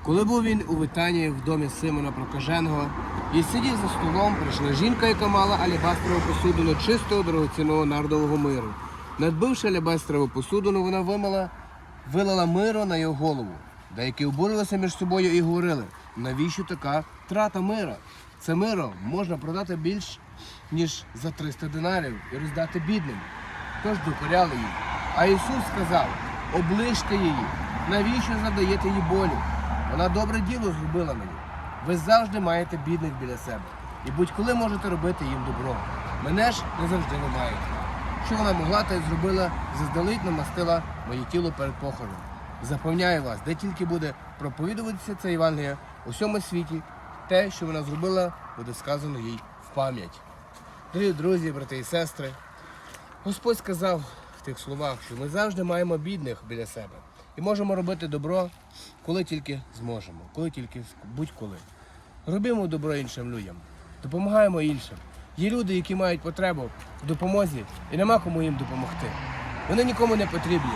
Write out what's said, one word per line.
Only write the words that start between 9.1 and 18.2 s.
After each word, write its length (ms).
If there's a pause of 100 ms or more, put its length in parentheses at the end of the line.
Надбивши 480
алебастрову 600
посудину, 560
вона 180
вимила, 480 (640)
вилила 340
миру 400
на 120
його 160
голову. 380 (440)
Деякі 300
обурилися 520
між 200
собою 380
і 60
говорили: 420 (340)
«Навіщо 460
така 400 (260)
трата 320
мира? 340 (440)